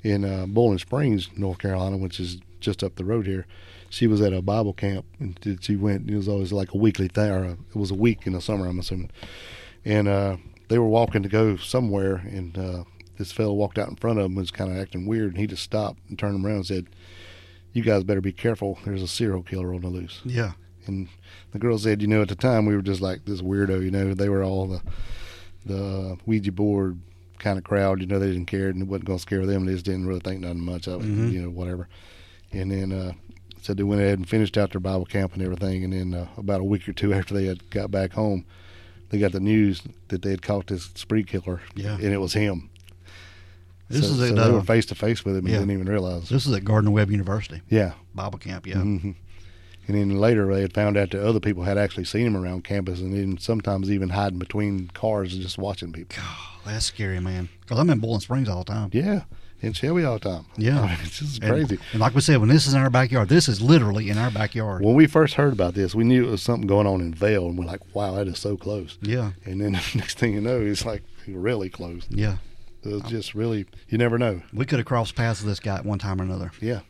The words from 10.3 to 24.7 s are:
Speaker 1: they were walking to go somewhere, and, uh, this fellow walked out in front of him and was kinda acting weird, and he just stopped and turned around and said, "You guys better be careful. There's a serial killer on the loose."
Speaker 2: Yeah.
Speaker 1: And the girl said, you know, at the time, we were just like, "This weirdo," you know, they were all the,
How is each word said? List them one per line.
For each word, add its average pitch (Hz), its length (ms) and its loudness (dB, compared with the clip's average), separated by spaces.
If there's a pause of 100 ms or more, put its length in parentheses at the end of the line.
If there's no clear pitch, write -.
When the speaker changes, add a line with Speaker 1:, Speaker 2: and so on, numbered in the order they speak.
Speaker 1:
they 117 80 4
were 117 100 4
walking 110 360 4
to 98 60 -6
go 107 280 4
somewhere, 98 600 0
and, 92 400 -10
uh, 92 260 -6 (340)
this 101 140 -8
fellow 107 220 0
walked 101 260 0
out 104 100 -4
in - 60 -10
front 113 240 0
of 101 60 2
him 92 80 -2
and 95 40 -2
was 90 140 -4
kinda 92 280 -4
acting 95 280 -6
weird, 110 240 0
and 87 60 -8
he 104 100 0
just 95 160 -8
stopped 104 440 -4
and 98 120 -12
turned 98 260 -2
around 107 120 -2
and 95 100 -4
said, 92 180 -4 (880)
"You 117 80 0
guys 107 220 4
better 95 180 0
be 95 100 -2
careful. 101 540 -2
There's 98 160 -4
a 92 60 -4
serial 95 340 -2
killer 90 320 -6
on 90 80 -6
the 90 80 -6
loose." 90 340 -10
Speaker 2:
Yeah. 117 280 -2 (340)
Speaker 1:
And 95 240 -6 (420)
the - 80 -10
girl 117 200 2
said, 104 240 2
you 104 40 2
know, 107 140 4
at 101 80 2
the 98 60 -4
time, 113 320 2
we 104 80 4
were 98 80 0
just 95 180 -2
like, 92 240 -4
"This 101 160 -6
weirdo," 95 420 0
you 92 80 0
know, 98 220 0
they 98 160 0
were 98 140 2
all 95 240 0
the, 92 140 -6 (840)